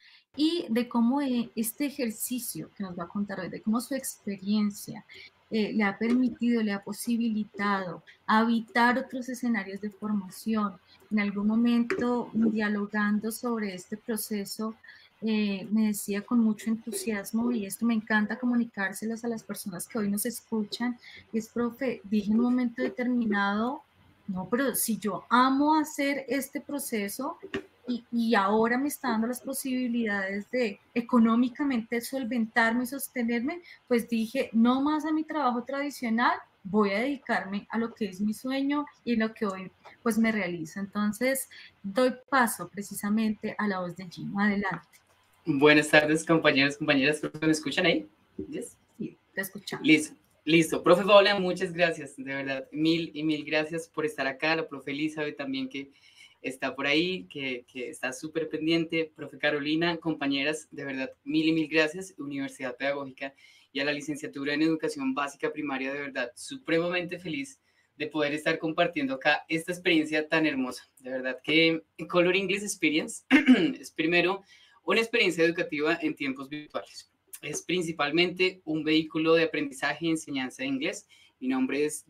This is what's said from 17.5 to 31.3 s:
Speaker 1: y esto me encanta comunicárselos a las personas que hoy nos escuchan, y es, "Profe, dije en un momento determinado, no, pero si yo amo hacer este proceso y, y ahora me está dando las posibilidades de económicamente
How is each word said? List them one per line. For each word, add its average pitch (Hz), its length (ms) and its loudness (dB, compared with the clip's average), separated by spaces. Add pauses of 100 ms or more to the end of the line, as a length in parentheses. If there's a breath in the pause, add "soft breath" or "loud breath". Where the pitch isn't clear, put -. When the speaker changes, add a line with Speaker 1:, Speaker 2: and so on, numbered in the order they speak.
Speaker 1:
y 208 160 -2
esto 214 180 -4
me 233 80 4
encanta 220 460 0
comunicárselos 226 840 -2
a 240 40 -4
las 220 160 -4
personas 196 440 -10
que 233 120 -6
hoy 202 100 0
nos 202 160 -2
escuchan, 233 720 -4 (340 loud breath)
y 220 60 -4
es, 220 100 -4
"Profe, 240 580 -4
dije 208 260 0
en 220 80 4
un 240 60 4
momento 247 360 0
determinado, 233 1000 0 (440)
no, 185 220 -6
pero 247 240 0
si 214 240 -2
yo 190 320 -4
amo 269 460 4
hacer 285 520 0
este 262 320 -4
proceso 262 760 -6 (500)
y, 240 240 -4
y 233 240 2
ahora 220 420 4
me 277 100 0
está 269 220 -4
dando 226 180 0
las 247 140 -6
posibilidades 233 1080 -2
de 247 300 0 (140)
económicamente 240 1080 2